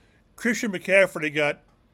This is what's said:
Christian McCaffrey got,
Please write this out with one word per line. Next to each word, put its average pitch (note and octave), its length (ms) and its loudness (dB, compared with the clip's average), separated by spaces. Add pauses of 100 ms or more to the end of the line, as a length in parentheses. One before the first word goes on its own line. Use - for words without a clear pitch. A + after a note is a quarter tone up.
(360)
Christian A3 360 -2
McCaffrey F3+ 600 2
got, D3+ 260 0 (340)